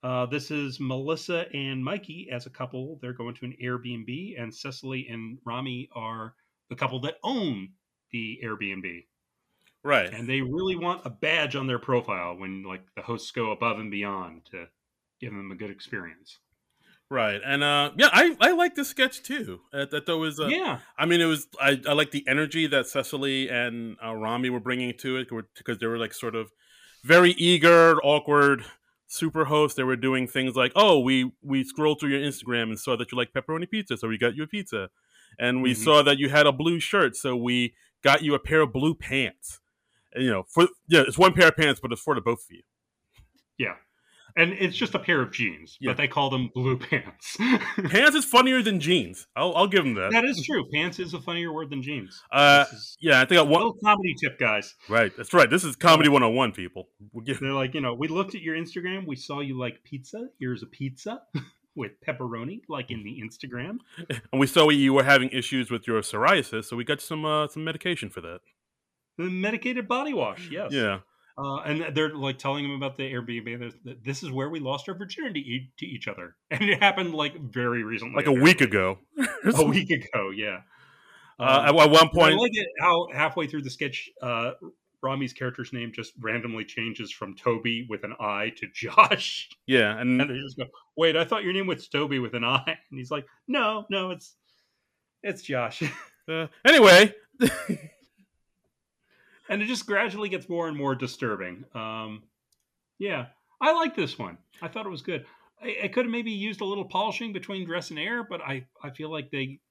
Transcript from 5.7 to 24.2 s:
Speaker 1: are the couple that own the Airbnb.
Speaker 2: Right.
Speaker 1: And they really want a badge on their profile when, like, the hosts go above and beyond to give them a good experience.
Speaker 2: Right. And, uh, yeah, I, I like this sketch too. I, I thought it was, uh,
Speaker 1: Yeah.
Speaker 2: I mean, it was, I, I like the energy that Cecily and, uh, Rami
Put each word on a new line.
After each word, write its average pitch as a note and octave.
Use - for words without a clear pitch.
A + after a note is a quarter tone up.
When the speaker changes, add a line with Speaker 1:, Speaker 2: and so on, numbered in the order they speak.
Speaker 1:
are A2+
the B2+
couple B2+
that C#3
own D#3+
the A2
Airbnb. G2
Speaker 2:
Right. A#2
Speaker 1:
And A#2
they C3+
really F3
want F3
a C3
badge D3+
on C3+
their B2
profile F#2+
when, F#2+
like, F#2
the G2+
hosts A#2
go A2+
above A2
and A2
beyond F#2+
to F2
give A#2
them G2
a F#2+
good G#2
experience. F2+
Speaker 2:
Right. G#2+
And, C#3
uh, C#3+
yeah, C4+
I, D4
I C4+
like F4
this C#4+
sketch C4
too. A3
I, C#3
I C#3+
thought D3
it E3+
was, D#3
uh, D3+
Speaker 1:
Yeah. C#4
Speaker 2:
I C#3+
mean, E3+
it E3+
was, D#3
I, C#3
I D3
like D3+
the C#3+
energy D3+
that C#3
Cecily C3+
and, A#2
uh, A2+
Rami A#2